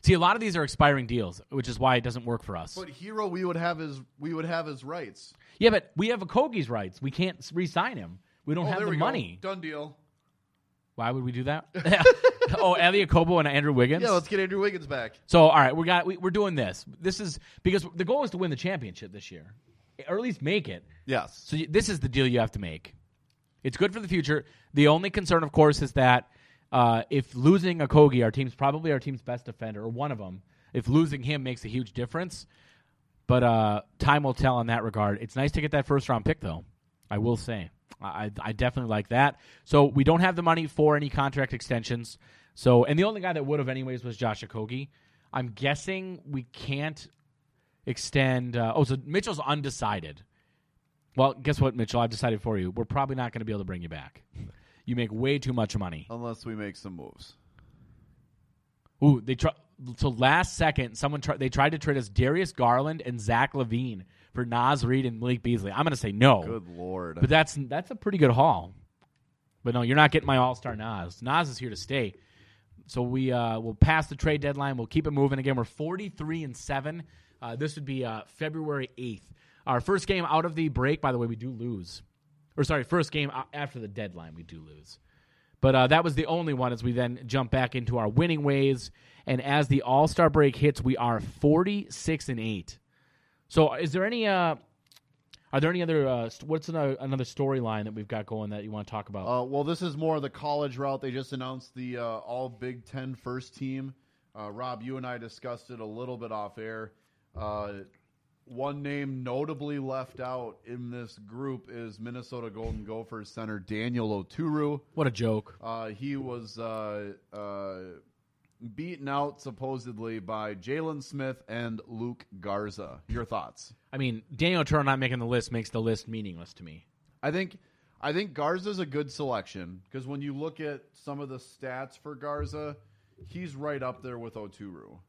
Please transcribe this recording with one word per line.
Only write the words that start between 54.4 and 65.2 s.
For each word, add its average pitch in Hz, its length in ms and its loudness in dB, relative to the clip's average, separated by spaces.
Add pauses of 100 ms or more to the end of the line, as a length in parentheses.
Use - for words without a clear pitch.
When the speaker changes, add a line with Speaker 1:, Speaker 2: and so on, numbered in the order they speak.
Speaker 1:
You 120 100 -2
make 117 160 -2
way 131 280 0
too 131 140 -4
much 113 240 0
money. 87 320 -6
Speaker 2:
Unless 117 360 -10
we 113 100 -8
make 104 200 -8
some 95 200 -16
moves. - 400 -18 (1700)
Speaker 1:
Ooh, 139 200 8
they 131 120 -2
try, 156 160 0 (460)
so 143 120 0
last 131 480 2
second, 143 380 0
someone 147 260 -4
tri-, - 160 -2
they 131 120 -2
tried 139 220 4
to 156 80 -4
trade 143 180 0
us 113 120 -4
Darius 139 420 2
Garland 131 540 2
and 120 140 -6
Zach 117 340 2
LaVine 117 500 -2 (300)
for 123 120 -2
Naz 120 400 2
Reid 131 200 2
and 117 140 -4
Malik 123 240 0